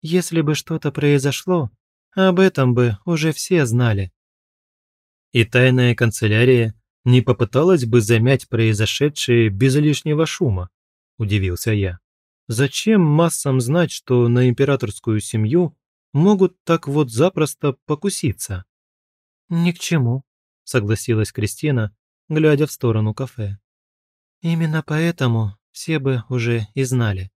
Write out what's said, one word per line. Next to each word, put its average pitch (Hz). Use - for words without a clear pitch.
Если 165
бы 151
что-то 160
произошло, 143
об 190
этом 139
бы 117
уже 160
все 160
знали». 110
«И 117
тайная 127
канцелярия 113
не 123
попыталась 131
бы 117
замять 117
произошедшее 113
без 127
лишнего 151
шума?» 95
удивился 98
я. 98
«Зачем 143
массам 147
знать, 151
что 123
на 123
императорскую 120
семью 117
могут 185
так 165
вот 139
запросто 147
покуситься?» 147
«Ни 170
к 175
чему», 131
согласилась 110
Кристина, 113
глядя 151
в -
сторону 107
кафе. 107
«Именно 165
поэтому 131
все 156
бы 131
уже 117
и 135
знали». 113